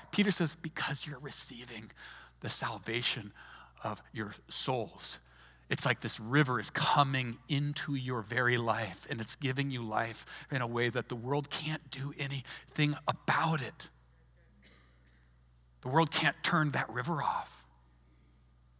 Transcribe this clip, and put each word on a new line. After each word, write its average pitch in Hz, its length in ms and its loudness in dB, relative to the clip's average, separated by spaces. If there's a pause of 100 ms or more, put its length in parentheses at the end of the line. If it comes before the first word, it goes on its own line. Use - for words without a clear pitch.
(120)
Peter 208 180 6
says, 170 240 2
"Because - 520 -4
you're 147 120 -10
receiving 117 720 -6 (500)
the - 80 -6
salvation 113 840 0 (500)
of 107 180 -4 (120)
your 104 200 -6 (160)
souls." - 680 -2 (500)
It's - 180 2
like 123 140 4
this - 180 -2
river 127 400 4
is 104 120 -4
coming 135 680 4 (100)
into 143 460 0
your 127 280 -2
very 120 340 4
life, 113 520 0
and 123 120 -4
it's - 160 -2
giving 139 340 0
you 123 120 -4
life 113 440 -2 (240)
in 135 120 0
a 123 40 0
way 117 220 2
that 120 200 -2
the 127 60 -4
world 135 340 -2
can't - 420 -6
do 135 280 -6
anything 139 800 -2 (100)
about 160 560 2
it. - 260 -10 (1900)
The 131 60 -8
world 156 220 4
can't 147 320 2
turn 151 300 4
that 127 180 -2
river 131 320 -2
off. - 420 -4 (1160)